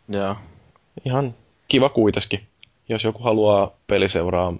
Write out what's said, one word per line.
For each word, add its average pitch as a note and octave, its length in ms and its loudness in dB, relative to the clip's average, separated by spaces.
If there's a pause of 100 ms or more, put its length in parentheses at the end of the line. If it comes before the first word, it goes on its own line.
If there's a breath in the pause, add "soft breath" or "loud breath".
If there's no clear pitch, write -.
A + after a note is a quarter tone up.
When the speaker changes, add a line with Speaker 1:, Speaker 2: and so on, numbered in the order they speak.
Speaker 1:
Joo. G2+ 280 -4 (680 loud breath)
Speaker 2:
Ihan C3 300 -4 (340)
kiva C3+ 200 4
kuitenkin. G#2 520 0 (500)
Jos A2 140 -4
joku A2 180 -4
haluaa G#2+ 480 2 (160)
peliseuraa F2+ 720 0